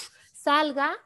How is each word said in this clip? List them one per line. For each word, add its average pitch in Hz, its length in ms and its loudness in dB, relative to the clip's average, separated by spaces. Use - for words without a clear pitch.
salga 294 600 0